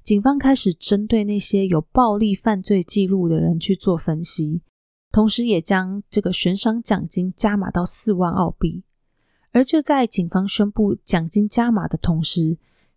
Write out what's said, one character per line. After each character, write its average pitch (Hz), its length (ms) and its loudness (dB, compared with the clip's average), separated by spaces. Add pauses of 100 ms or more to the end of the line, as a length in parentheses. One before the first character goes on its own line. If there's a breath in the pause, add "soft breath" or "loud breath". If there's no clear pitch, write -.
警 202 180 2
方 277 160 2
开 269 160 4
始 202 180 0
针 208 340 -2
对 214 180 2
那 208 120 -2
些 196 300 0
有 165 140 0
暴 226 360 0
力 208 180 2
犯 202 280 -2
罪 196 200 2
记 196 240 0
录 185 220 0
的 160 120 2
人 165 180 0
去 190 160 0
做 185 220 0
分 160 260 -4
析， 160 400 -2 (480)
同 214 180 4
时 233 160 -2
也 208 160 2
将 190 480 -2
这 - 120 0
个 190 120 -2
悬 180 240 0
赏 226 240 0
奖 185 240 -2
金 180 320 -4
加 208 200 0
码 196 140 -4
到 175 140 -2
四 - 280 0
万 180 200 0
澳 170 200 0
币。 170 320 -6 (680)
而 247 120 4
就 311 160 0
在 277 260 2
警 175 220 -2
方 190 180 0
宣 202 240 0
布 208 340 0
奖 165 220 0
金 208 220 0
加 233 240 0
码 170 160 -2
的 - 100 -4
同 165 240 0
时， 160 360 -2 (380)